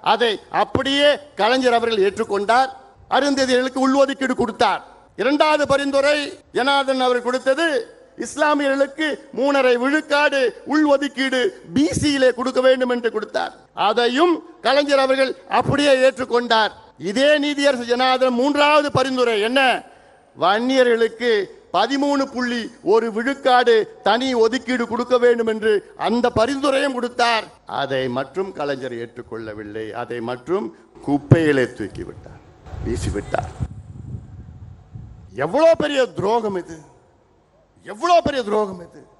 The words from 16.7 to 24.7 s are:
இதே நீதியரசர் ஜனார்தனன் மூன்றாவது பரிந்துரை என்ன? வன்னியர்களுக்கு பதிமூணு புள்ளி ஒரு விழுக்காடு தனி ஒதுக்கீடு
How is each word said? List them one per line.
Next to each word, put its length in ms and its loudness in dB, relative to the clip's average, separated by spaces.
இதே 280 2
நீதியரசர் 540 0
ஜனார்தனன் 480 2
மூன்றாவது 520 2
பரிந்துரை 480 0
என்ன? 200 2
வன்னியர்களுக்கு 960 2
பதிமூணு 580 0
புள்ளி 300 -4
ஒரு 140 4
விழுக்காடு 580 2
தனி 220 2
ஒதுக்கீடு 480 -2